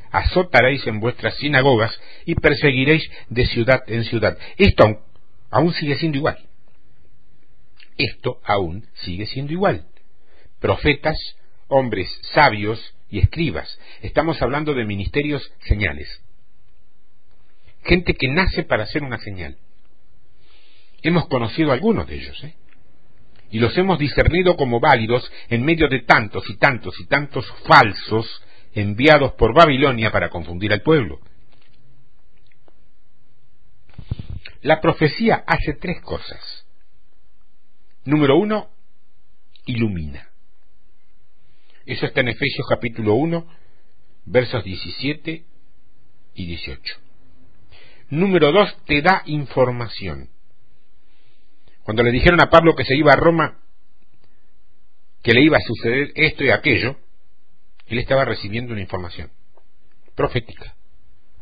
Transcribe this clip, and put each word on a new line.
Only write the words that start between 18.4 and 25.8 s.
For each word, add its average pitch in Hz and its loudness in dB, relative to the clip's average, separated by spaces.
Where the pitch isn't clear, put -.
para 107 0
ser 151 -2
una 127 -4
señal. 90 -8
Hemos 165 2
conocido 135 2
algunos 165 2
de 76 -8
ellos, - -10
¿eh? 151 -8
Y 110 -4
los 113 4
hemos 185 4
discernido 147 4
como 120 2
válidos 123 4
en 120 2
medio 160 6